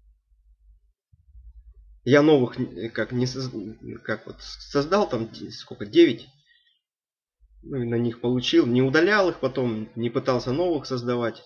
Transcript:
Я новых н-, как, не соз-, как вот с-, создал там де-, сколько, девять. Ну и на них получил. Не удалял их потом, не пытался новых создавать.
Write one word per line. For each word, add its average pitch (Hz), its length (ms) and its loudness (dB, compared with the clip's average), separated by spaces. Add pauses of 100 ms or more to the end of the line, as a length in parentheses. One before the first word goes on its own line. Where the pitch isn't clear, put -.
(2000)
Я 143 180 6
новых 143 360 4
н-, 107 300 -6
как, 113 240 -6
не 123 140 0
соз-, 127 260 -8 (500)
как - 240 -8
вот - 140 -18
с-, - 300 -18
создал 170 360 0
там 113 220 -4
де-, 113 220 -14
сколько, - 340 -14
девять. 147 420 6 (1400)
Ну 143 140 -10
и 120 100 -2
на 117 100 -2
них 117 240 -2
получил. 127 460 2
Не 123 160 2
удалял 175 460 4
их - 120 -4
потом, 123 540 -4
не 117 160 -4
пытался 127 420 -2
новых 165 340 -2
создавать. 120 600 -4